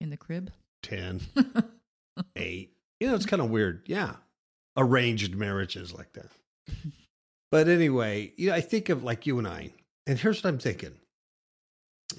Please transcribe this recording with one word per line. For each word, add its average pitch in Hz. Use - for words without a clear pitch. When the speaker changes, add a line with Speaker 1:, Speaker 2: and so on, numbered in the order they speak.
Speaker 1:
In 160
the 147
crib? 180
Speaker 2:
Ten, 92
Speaker 1:
<laughs> -
Speaker 2:
eight. 90
You 240
know, 262
it's 196
kinda 185
weird. 107
Yeah. 165
Arranged 120
marriages 95
like -
that. -
But 156
anyway, 123
you 180
know, 196
I 170
think -
of, 139
like, 117
you 135
and 113
I, 82
and 139
here's 202
what 196
I'm 147
thinking. 95